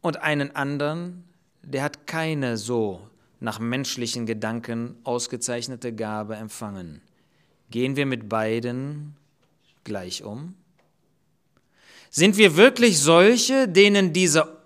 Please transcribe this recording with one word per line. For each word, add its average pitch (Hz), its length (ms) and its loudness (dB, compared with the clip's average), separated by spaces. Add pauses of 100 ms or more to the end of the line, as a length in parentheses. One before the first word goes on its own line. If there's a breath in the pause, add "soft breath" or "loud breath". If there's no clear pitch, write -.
Und 165 160 -4
einen 147 380 -2
anderen, 151 680 -6 (400)
der 135 180 -6
hat 143 240 -8
keine 151 520 -4
so 107 440 -4 (380)
nach 107 180 -6
menschlichen 120 720 -6
Gedanken 113 760 -6
ausgezeichnete 120 880 -8
Gabe 107 440 -8
empfangen. 101 640 -12 (720)
Gehen 127 240 -2
wir 143 100 -2
mit 113 240 -6
beiden 123 840 -4 (680)
gleich 95 400 -10
um? 139 300 -14 (1600 soft breath)
Sind 185 260 4
wir 190 180 6
wirklich 226 440 6
solche, 220 680 6
denen 190 460 6
diese 160 520 2